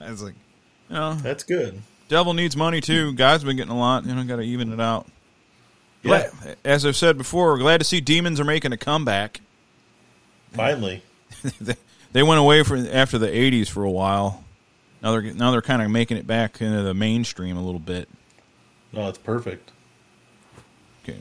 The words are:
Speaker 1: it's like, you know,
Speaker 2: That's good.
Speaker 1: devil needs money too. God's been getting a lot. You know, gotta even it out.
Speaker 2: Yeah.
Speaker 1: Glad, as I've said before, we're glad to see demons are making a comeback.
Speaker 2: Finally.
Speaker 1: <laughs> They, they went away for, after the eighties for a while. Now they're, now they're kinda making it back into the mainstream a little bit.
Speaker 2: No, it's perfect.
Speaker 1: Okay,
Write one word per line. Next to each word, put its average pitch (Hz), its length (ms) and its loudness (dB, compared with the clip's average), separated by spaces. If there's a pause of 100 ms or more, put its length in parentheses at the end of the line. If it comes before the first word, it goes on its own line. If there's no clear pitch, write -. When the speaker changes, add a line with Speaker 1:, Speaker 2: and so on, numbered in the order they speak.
Speaker 1:
it's 110 220 -14
like, 101 120 -14 (540)
you 160 80 -10
know, 156 180 -4
Speaker 2:
That's 143 300 -8
good. 113 360 -4 (280)
Speaker 1:
devil 175 260 2
needs 165 220 -2
money 160 240 0
too. 156 340 0
God's 143 300 6
been 135 120 -2
getting 127 160 -6
a 120 60 -2
lot. 123 260 2
You 127 120 -6
know, 127 80 -6
gotta 123 180 -6
even 120 300 -4
it 113 80 -8
out. 113 260 -2 (960)
Speaker 2:
Yeah. - 260 2 (140)
Speaker 1:
Glad, - 220 -14
as 139 200 2
I've 143 120 2
said 165 200 4
before, 160 360 2
we're 135 60 2
glad 156 200 6
to 160 60 2
see 180 160 0
demons 160 400 2
are 147 40 0
making 147 280 0
a 117 40 -4
comeback. 117 640 -2 (1120)
Speaker 2:
Finally. 110 560 -2
Speaker 1:
<laughs> - 40 -20 (480)
They, 110 160 -6 (360)
they 127 120 4
went 156 160 6
away 147 240 8
for, 135 120 0
after 131 420 0
the 107 140 0
eighties 120 360 2
for 101 160 -6
a 98 60 0
while. 98 520 -2 (600)
Now 110 100 -2
they're, 113 100 0 (120)
now 123 180 0
they're 117 100 2
kinda 117 260 0
making 117 280 0
it - 100 -10
back 113 340 -2
into 107 220 -2
the 95 120 -2
mainstream 104 640 -2
a 87 80 -6
little 90 140 -6
bit. 90 300 -8 (840)
Speaker 2:
No, 107 160 -6
it's 95 100 -10
perfect. 110 520 -8 (1300)
Speaker 1:
Okay, - 160 -14